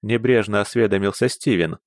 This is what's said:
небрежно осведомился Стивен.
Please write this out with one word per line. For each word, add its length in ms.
небрежно 600
осведомился 680
Стивен. 580